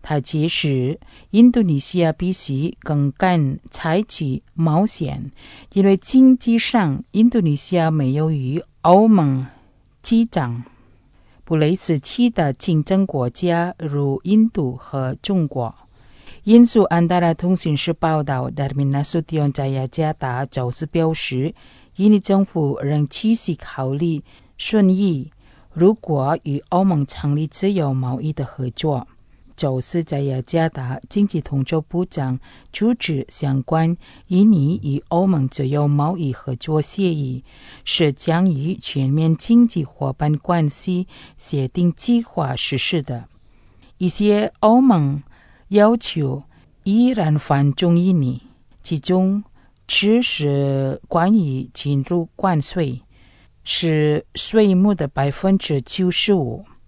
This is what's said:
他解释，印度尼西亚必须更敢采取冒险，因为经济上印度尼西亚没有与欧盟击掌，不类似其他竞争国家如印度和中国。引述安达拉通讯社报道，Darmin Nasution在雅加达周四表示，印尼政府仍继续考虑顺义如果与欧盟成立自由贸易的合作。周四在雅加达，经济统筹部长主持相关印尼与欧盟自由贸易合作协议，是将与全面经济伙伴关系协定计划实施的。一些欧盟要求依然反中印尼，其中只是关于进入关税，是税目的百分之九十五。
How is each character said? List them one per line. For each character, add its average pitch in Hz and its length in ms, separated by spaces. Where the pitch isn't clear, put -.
他 151 180
解 151 280
释， 139 520
印 233 220
度 240 100
尼 160 160
西 175 220
亚 165 120
必 180 220
须 143 460
更 143 320
敢 156 480
采 170 320
取 139 400
冒 165 320
险， 139 440
因 196 120
为 196 120
经 262 380
济 233 220
上 185 540
印 226 180
度 233 100
尼 156 160
西 - 200
亚 165 160
没 135 220
有 156 180
与 139 280
欧 190 260
盟 143 380
击 226 240
掌， 123 380
不 160 120
类 156 200
似 160 240
其 - 280
他 165 260
竞 156 300
争 190 220
国 127 240
家 170 480
如 143 460
印 220 260
度 135 260
和 131 460
中 180 260
国。 120 280
引 233 200
述 226 180
安 170 240
达 175 140
拉 165 120
通 180 220
讯 156 220
社 165 160
报 156 280
道， 131 280
Darmin 139 420
Nasution 147 640
在 135 160
雅 131 180
加 156 240
达 131 340
周 127 240
四 156 180
表 160 260
示， 135 420
印 208 160
尼 202 80
政 196 240
府 151 380
仍 147 260
继 220 260
续 180 220
考 135 380
虑 160 280
顺 202 320
义 185 420
如 180 220
果 147 500
与 143 240
欧 180 160
盟 160 220
成 - 280
立 151 140
自 196 240
由 151 220
贸 127 260
易 151 140
的 143 100
合 123 280
作。 143 360
周 131 240
四 170 240
在 147 180
雅 135 200
加 165 260
达， 131 400
经 208 180
济 175 140
统 139 240
筹 160 160
部 175 240
长 131 340
主 233 200
持 151 360
相 135 340
关 165 320
印 202 240
尼 160 320
与 139 260
欧 180 160
盟 156 220
自 135 220
由 147 180
贸 147 300
易 143 160
合 - 240
作 156 240
协 180 320
议， 131 280
是 151 260
将 170 400
与 147 240
全 135 340
面 160 280
经 233 280
济 170 200
伙 135 260
伴 151 280
关 170 280
系 180 400
协 135 320
定 175 240
计 240 280
划 143 320
实 131 240
施 160 240
的。 120 280
一 185 120
些 208 500
欧 226 220
盟 147 420
要 208 280
求 139 460
依 226 240
然 165 320
反 139 340
中 170 240
印 180 240
尼， 127 200
其 156 160
中 190 440
只 220 340
是 139 840
关 180 260
于 143 400
进 143 340
入 170 280
关 170 260
税， 135 400
是 151 600
税 208 400
目 202 180
的 156 140
百 139 240
分 190 260
之 143 240
九 180 300
十 - 220
五。 147 320